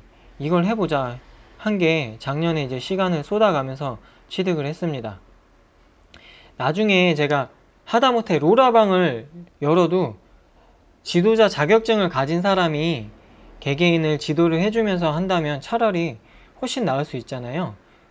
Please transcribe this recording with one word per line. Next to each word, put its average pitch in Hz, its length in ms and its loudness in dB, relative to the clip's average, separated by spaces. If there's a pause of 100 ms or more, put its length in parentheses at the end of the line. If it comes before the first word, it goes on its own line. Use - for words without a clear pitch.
(400)
이걸 175 260 0
해보자 156 540 -2 (380)
한 214 200 -4
게 160 420 0
작년에 156 440 -2
이제 131 160 -6
시간을 180 440 -2
쏟아가면서 139 760 -2 (280)
취득을 175 380 -2
했습니다. 139 540 -6 (1400)
나중에 180 560 2
제가 143 360 0 (360)
하다못해 233 540 2
로라방을 185 920 4 (320)
열어도 165 560 0 (840)
지도자 214 440 4
자격증을 202 600 2
가진 143 320 -2
사람이 165 680 0 (500)
개개인을 156 600 0
지도를 160 420 0
해주면서 196 500 0
한다면 160 500 -2
차라리 170 560 -2 (440)
훨씬 254 240 -4
나을 143 200 -2
수 - 120 -10
있잖아요. 123 580 -8 (360)